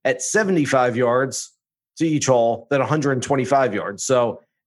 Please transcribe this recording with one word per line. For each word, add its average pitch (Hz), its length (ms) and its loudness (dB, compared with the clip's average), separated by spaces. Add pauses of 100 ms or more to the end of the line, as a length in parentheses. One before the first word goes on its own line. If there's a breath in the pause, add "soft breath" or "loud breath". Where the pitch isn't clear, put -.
at 131 160 -2
seventy-five 143 760 0
yards 127 540 0 (460)
to 160 100 0
each 151 200 -2
hole 117 440 2
than 139 100 2
a 127 60 0
hundred 143 260 0
and 127 100 -2
twenty-five 131 520 0
yards. 98 300 -6
So 120 380 0 (240)